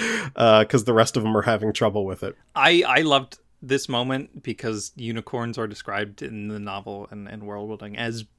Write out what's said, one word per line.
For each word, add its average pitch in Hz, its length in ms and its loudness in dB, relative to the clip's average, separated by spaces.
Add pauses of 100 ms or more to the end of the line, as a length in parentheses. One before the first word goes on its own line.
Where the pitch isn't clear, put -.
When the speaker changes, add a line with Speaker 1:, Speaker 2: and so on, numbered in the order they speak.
(360)
Speaker 1:
uh, 110 280 8
'cause 110 200 2
the 120 80 2
rest 113 240 4
of 117 60 0
them 110 120 0
are 104 80 4
having 110 300 0
trouble 104 320 0
with 95 180 -6
it. - 140 -8 (180)
Speaker 2:
I, 170 320 6
I 131 140 4
loved 139 380 2 (240)
this 135 260 0
moment 131 540 -4
because 110 540 -6
unicorns 117 600 -8
are 113 100 -4
described 104 540 -8
in 110 280 -10
the 107 100 -8
novel 101 520 -10
and, 104 160 -16
and 104 180 -16
world 104 240 -10
building 104 280 -12
as 117 280 -6 (140)